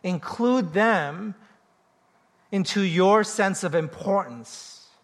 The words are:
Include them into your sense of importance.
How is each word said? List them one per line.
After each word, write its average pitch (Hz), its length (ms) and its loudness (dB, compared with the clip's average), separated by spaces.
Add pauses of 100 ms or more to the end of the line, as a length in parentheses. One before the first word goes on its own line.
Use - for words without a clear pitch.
Include 190 720 0
them 190 600 0 (1160)
into 196 300 0
your 190 420 4
sense 196 400 -2
of 165 120 -4
importance. 156 1120 -4 (160)